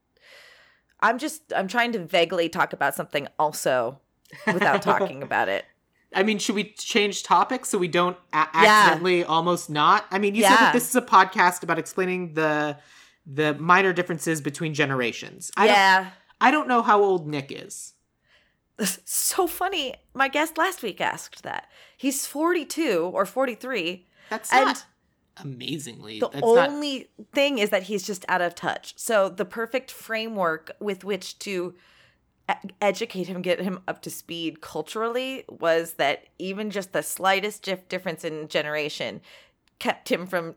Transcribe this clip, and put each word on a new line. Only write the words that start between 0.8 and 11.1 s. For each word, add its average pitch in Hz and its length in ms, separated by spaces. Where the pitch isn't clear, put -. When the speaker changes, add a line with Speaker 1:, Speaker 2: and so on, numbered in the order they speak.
Speaker 1:
I'm 233 200
just, - 360
I'm 190 140
trying 240 240
to 220 120
vaguely 170 440
talk 156 240
about - 240
something 151 320
also 139 640
without 185 360
Speaker 2:
<laughs> - 0
Speaker 1:
talking 143 400
about 110 260
it. 95 160
Speaker 2:
I 185 100
mean, 214 140
should - 160
we 208 100
change 208 580
topics 202 480
so 214 80
we 180 100
don't 175 280
a- 156 200
Speaker 1:
Yeah. 165 120
Speaker 2:
accidentally 180 580
almost 170 460
not? 165 400
I 190 80
mean, 202 160
you 220 80
said 196 80
that 214 100
Speaker 1:
Yeah. 208 120
Speaker 2:
this 240 180
is - 40
a 247 60
podcast 190 640